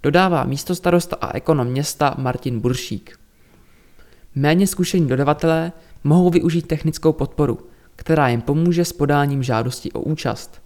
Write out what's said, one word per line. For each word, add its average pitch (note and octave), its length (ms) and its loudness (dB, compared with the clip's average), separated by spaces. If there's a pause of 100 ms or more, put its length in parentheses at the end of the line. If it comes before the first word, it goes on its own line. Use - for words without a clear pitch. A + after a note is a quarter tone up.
dodává F3 400 2
místostarosta E3+ 760 -2
a - 140 -6
ekonom C#3 320 0
města C#3 500 -2
Martin B2 420 -4
Buršík. A#2+ 600 -6 (1160)
Méně D#3+ 320 4
zkušení F3 400 0
dodavatelé D3+ 640 0 (320)
mohou F3 260 6
využít E3+ 380 0
technickou D#3 460 0
podporu, C#3 460 -2 (360)
která D3+ 320 0
jim A#2+ 140 0
pomůže E3+ 440 0
s - 80 -8
podáním C#3+ 500 0
žádosti A#2+ 480 -4
o - 80 -8
účast. - 680 -6